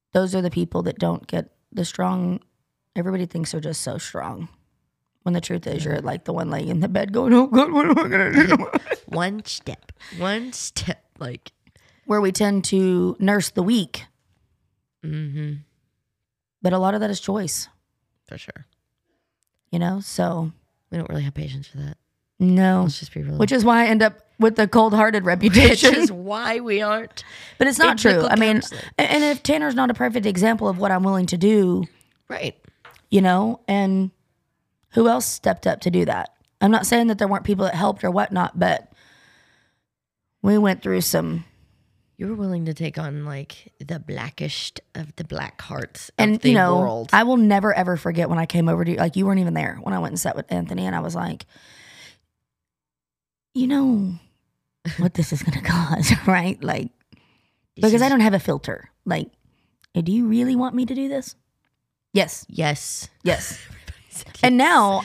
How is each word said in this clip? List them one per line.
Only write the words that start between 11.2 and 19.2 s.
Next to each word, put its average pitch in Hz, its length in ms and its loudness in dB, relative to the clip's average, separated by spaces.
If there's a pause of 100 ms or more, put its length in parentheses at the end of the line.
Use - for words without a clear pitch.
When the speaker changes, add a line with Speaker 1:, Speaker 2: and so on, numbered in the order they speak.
Speaker 1:
Where 208 160 0
we 196 100 2
tend 202 340 0
to 180 540 2
nurse 202 300 2
the 190 140 -2
weak. 208 420 -2 (1000)
Speaker 2:
Mm-hmm. 151 500 -8 (1080)
Speaker 1:
But 180 120 0
a 185 40 2
lot 190 160 0
of 214 80 -2
that 214 80 -2
is 196 100 -6
choice. 196 500 -6 (580)
Speaker 2:
For - 100 -20
sure. - 300 -20 (1040)